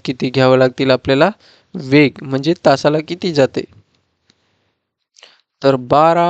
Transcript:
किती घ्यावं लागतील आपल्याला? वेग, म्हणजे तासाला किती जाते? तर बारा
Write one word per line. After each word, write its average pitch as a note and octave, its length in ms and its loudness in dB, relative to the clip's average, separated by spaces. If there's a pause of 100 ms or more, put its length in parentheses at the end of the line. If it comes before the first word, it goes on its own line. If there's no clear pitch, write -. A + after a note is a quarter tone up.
किती B2+ 240 -6
घ्यावं C3 280 2
लागतील C3 340 0
आपल्याला? C#3 380 0 (460)
वेग, C#3+ 480 0
म्हणजे C#3 300 -4 (120)
तासाला D3+ 420 0
किती F3+ 260 -8
जाते? C3+ 300 0 (2000)
तर C#3 140 2 (140)
बारा E3 400 2